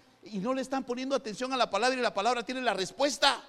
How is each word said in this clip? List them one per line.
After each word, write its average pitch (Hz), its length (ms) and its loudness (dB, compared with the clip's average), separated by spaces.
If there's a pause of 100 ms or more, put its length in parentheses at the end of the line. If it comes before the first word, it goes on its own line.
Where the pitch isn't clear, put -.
(240)
y 214 140 -8
no 214 160 0
le 262 80 -2
están 262 240 -4
poniendo 262 320 -2
atención 254 340 -6
a 269 60 -2
la 233 120 2
palabra, 247 300 2
y - 20 0
la 226 120 0
palabra 233 300 0
tiene 254 180 -6
la 233 120 2
respuesta. 254 760 2